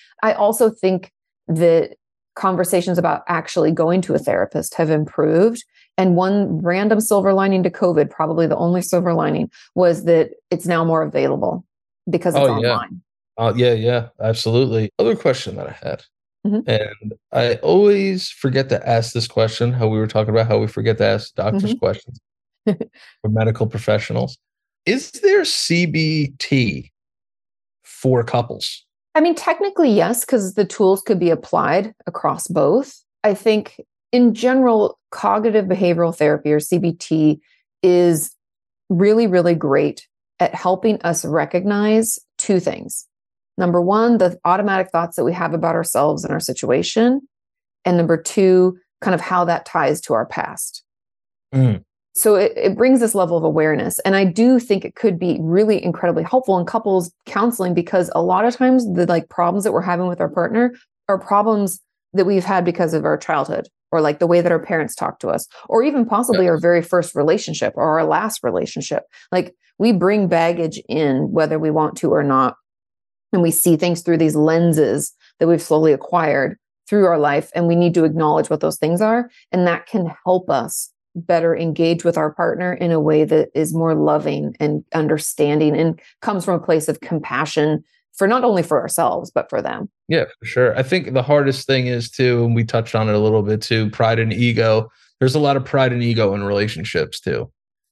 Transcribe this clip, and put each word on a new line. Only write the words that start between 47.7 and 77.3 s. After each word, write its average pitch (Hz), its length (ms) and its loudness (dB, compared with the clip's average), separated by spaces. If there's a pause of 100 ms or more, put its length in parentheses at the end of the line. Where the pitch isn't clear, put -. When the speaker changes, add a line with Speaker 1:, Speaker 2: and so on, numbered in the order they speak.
Speaker 1:
And 180 120 2
number 165 180 2
two, 185 640 2 (240)
kind 190 140 0
of 156 60 -2
how 180 240 0
that 170 200 -2
ties 151 360 -2
to - 120 -4
our 113 140 0
past. - 560 -8 (680)
Speaker 2:
Mm. 127 320 2 (300)
Speaker 1:
So 214 220 2
it, 196 200 2
it 190 220 -2
brings 254 220 4
this 226 160 0
level 175 200 0
of 160 80 0
awareness. 156 560 0
And 196 160 0
I 196 100 4
do 226 340 4
think 196 260 -2
it - 100 -12
could 190 220 0
be 175 240 -2
really 190 420 2
incredibly 170 380 -2
helpful 196 380 0
in 170 80 -4
couples 190 440 -2 (140)
counseling, 202 480 -2
because 170 400 0
a 165 80 0
lot 185 240 2
of 240 100 0
times 254 380 2
the, 175 140 0
like, 170 220 0
problems 180 340 -2
that 208 80 -2
we're 196 100 0
having 180 260 -2
with 175 140 -4
our 165 80 -2
partner 220 460 0 (340)
are 196 80 2
problems 202 600 0 (340)
that 185 120 2
we've 190 200 2
had 185 180 0
because 170 300 -2
of 151 120 -2
our 156 120 0
childhood, - 500 -4 (240)
or, 165 100 0
like, 151 180 0
the 175 80 2
way 175 140 4
that 175 100 2
our 165 80 2
parents 165 340 -4
talk - 260 -6
to - 100 -6
us, - 180 -4 (200)
or 226 160 2
even 277 220 0
possibly 220 400 0
Speaker 2:
Yes. 175 60 2
Speaker 1:
our 160 80 2
very 175 240 2
first 175 320 -2
relationship 156 600 -2
or 156 240 0
our 160 60 0
last 180 380 -2
relationship. - 640 -4 (260)
Like, - 240 -2 (240)
we 226 140 4
bring 190 340 2
baggage 165 520 0 (100)
in 143 420 0
whether 156 260 0
we 156 140 -2
want 156 260 0
to 156 140 0
or 147 120 2
not. 131 320 2 (800)
And 185 100 2
we 165 80 2
see 165 240 2
things 170 260 -2
through 170 160 0
these 156 200 2
lenses 156 760 2 (260)
that 165 80 2
we've 165 140 4
slowly 156 300 2
acquired 147 640 0 (320)
through 208 160 4
our 170 140 4
life. 147 340 0